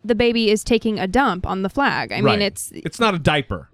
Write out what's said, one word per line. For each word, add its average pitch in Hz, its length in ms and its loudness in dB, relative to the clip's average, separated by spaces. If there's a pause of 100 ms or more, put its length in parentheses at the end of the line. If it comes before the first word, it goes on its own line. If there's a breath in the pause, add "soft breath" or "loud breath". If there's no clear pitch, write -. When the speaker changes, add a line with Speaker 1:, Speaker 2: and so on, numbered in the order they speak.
Speaker 1:
the 220 120 0
baby 226 340 2
is 214 160 2
taking 220 340 0
a 190 80 -2
dump 190 400 0
on 190 140 -4
the 190 80 -2
flag. 147 420 -2
I 101 40 -4
Speaker 2:
Right. - 80 0
Speaker 1:
mean, 107 180 2
it's - 340 -6
Speaker 2:
It's - 240 -10
not 220 160 2
a 165 40 -4
diaper. 139 540 -2